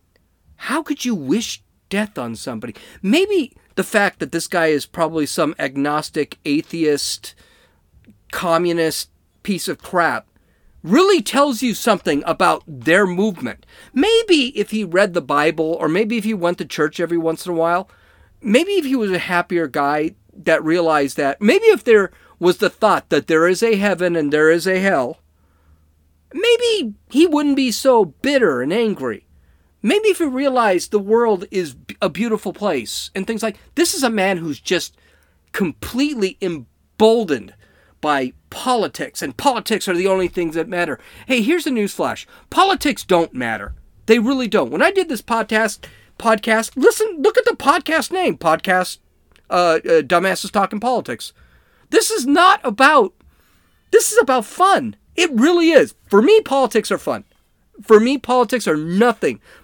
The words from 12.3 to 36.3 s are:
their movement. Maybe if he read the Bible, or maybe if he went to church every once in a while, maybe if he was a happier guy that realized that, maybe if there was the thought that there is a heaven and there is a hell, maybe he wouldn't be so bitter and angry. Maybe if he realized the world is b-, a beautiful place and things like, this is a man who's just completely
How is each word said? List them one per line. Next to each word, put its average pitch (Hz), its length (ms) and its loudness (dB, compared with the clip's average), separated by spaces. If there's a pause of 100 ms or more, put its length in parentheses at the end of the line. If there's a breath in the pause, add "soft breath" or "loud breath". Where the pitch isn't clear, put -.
their 156 400 2
movement. 175 640 -4 (260 loud breath)
Maybe 381 540 2 (100)
if 202 140 -4
he 214 120 -2
read 180 300 0
the 175 80 0
Bible, 156 580 0
or 165 80 -2
maybe 214 300 0
if 202 60 -4
he 220 100 -2
went 175 240 -2
to 175 80 -8
church 151 340 -4
every 170 200 -2
once 160 260 -4
in 180 60 -8
a 170 40 -4
while, 170 320 -2 (540 soft breath)
maybe 294 300 2
if 359 140 0
he 269 100 -2
was 214 160 -2
a 180 80 -2
happier 175 480 -2
guy 147 480 -2 (180)
that 156 300 0
realized 156 540 0
that, 139 220 -2
maybe 349 260 4
if 403 180 4
there 208 280 2 (280 soft breath)
was 175 180 2
the 190 120 0
thought - 400 0
that 147 180 0
there 165 200 4
is 180 140 0
a 226 140 2
heaven 185 400 0
and 147 180 -2
there 156 160 4
is 165 160 2
a 185 140 0
hell, 165 400 -2 (1120)
maybe 440 640 0 (160)
he 320 160 4
wouldn't 294 280 2
be 262 160 0
so 233 340 4
bitter 170 580 0
and 151 100 -2
angry. 160 540 -4 (560)
Maybe 415 240 2
if 370 100 2
he 339 80 0
realized 254 640 0
the 214 80 0
world 208 540 2
is 170 240 -4
b-, - 260 -20
a 190 80 0
beautiful 208 440 -4
place 151 600 -4
and 190 140 -8
things 220 160 -6
like, 214 160 -6 (160 soft breath)
this 339 180 0
is 320 80 -4
a 247 80 0
man 196 280 0
who's 160 220 -6
just - 380 -4 (540)
completely 220 880 -4